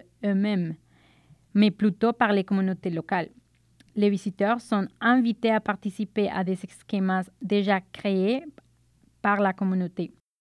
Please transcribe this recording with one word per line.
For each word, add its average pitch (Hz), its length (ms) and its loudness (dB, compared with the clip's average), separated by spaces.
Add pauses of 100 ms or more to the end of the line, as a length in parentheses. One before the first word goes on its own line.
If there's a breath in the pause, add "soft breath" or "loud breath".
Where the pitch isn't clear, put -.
(240)
eux-mêmes, 196 500 0 (800 soft breath)
mais 208 160 6
plutôt 214 420 0
par 220 200 0
les 196 120 2
communautés 190 460 -2
locales. 165 380 -4 (680)
Les 208 140 4
visiteurs 202 500 -2
sont 196 260 -2 (140)
invités 233 500 2
à 220 100 2
participer 208 720 -4
à 190 140 -2
des 185 120 -2 (320)
schémas 190 360 0 (180)
déjà 202 380 0 (120)
créés 202 500 -2 (800)
par 202 200 0
la 190 120 2
communauté. 185 600 -4 (280)